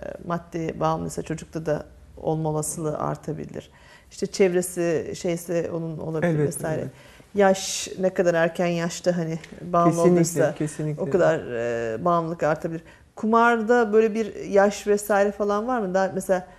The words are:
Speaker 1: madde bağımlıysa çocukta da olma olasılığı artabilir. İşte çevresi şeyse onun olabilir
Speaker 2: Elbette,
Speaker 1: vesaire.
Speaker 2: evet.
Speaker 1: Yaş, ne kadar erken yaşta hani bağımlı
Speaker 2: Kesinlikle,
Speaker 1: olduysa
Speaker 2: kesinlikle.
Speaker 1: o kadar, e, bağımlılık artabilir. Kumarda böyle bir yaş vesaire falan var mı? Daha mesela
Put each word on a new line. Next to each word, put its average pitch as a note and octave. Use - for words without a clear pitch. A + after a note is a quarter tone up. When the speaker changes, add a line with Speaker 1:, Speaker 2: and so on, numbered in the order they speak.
Speaker 1:
madde E3
bağımlıysa D#3+
çocukta D#3+
da D3+
olma D#3
olasılığı D3+
artabilir. -
İşte -
çevresi F3
şeyse E3+
onun E3
olabilir D#3+
Speaker 2:
Elbette, D3+
Speaker 1:
vesaire. D#3+
Speaker 2:
evet. C3
Speaker 1:
Yaş, F#3+
ne F#3
kadar F3+
erken E3+
yaşta F3
hani D#3+
bağımlı E3+
Speaker 2:
Kesinlikle, E3+
Speaker 1:
olduysa D#3+
Speaker 2:
kesinlikle. D#3
Speaker 1:
o F#3
kadar, D#3+
e, A#2
bağımlılık E3+
artabilir. D#3+
Kumarda A3+
böyle A3
bir G#3+
yaş G3
vesaire G3+
falan G#3
var B3+
mı? F#3
Daha F#3+
mesela F#3